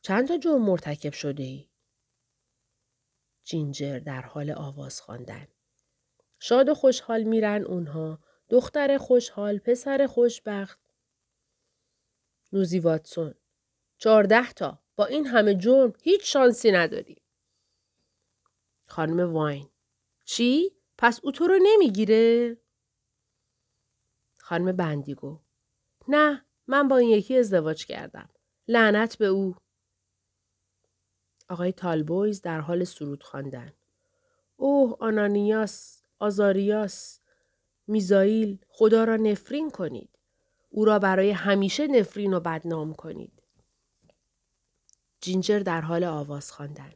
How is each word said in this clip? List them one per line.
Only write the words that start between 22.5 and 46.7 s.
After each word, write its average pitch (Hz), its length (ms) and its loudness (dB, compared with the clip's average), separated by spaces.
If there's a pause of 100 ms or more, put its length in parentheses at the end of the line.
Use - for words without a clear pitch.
خانم 180 340 -4
بندیگو. 147 680 -6 (680)
«نه، 294 380 2 (220)
من 269 200 0
با 262 100 4
این 240 120 4
یکی 220 280 2
ازدواج 170 480 0
کردم. - 440 -14 (380)
لعنت 226 500 2
به 214 80 0
او.» 190 300 0 (1900)
آقای 180 220 -4
تالبویز 180 720 -2
در 160 180 -6
حال 175 240 -4
سرود 143 400 -10
خواندن. 131 500 -14 (840)
«اوه، 269 440 2
آنانیاس، 208 1040 -2 (160)
آزاریاس، 202 1000 -2 (680)
میزائیل، 202 680 2 (100)
خدا 226 360 4
را 226 140 0
نفرین 220 540 -2
کنید. 151 380 -10 (600)
او 214 160 0
را 214 140 4
برای 190 320 2
همیشه 196 560 0
نفرین 202 460 0
و 180 60 0
بدنام 160 540 -6
کنید.» - 500 -18 (1800)
جینجر 185 380 0
در 175 220 -4
حال 170 220 -2
آواز 147 480 -8
خواندن. 143 440 -16